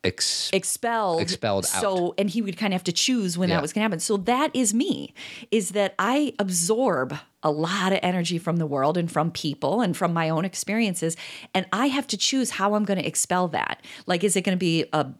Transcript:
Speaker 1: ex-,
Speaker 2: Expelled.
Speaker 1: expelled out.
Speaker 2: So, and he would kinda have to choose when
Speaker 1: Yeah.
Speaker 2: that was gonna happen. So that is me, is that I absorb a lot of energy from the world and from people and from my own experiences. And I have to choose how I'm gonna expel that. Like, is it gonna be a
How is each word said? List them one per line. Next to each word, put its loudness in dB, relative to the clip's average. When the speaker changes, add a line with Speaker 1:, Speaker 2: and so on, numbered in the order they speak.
Speaker 1:
ex-, -2
Speaker 2:
Expelled. 0
Speaker 1:
expelled 0
out. 0
Speaker 2:
So, 0
and 0
he -4
would -4
kinda 0
have -4
to -2
choose 0
when 2
Speaker 1:
Yeah. 2
Speaker 2:
that 0
was -6
gonna 0
happen. 0
So 0
that 0
is 2
me, -2
is 2
that 0
I 0
absorb 0
a 4
lot 0
of 2
energy 0
from 0
the 2
world 2
and 0
from 2
people -2
and 0
from 0
my 2
own 0
experiences. -2
And 0
I 2
have 0
to -2
choose 2
how 2
I'm 2
gonna 0
expel 0
that. -4
Like, 0
is 4
it 2
gonna 2
be 2
a 2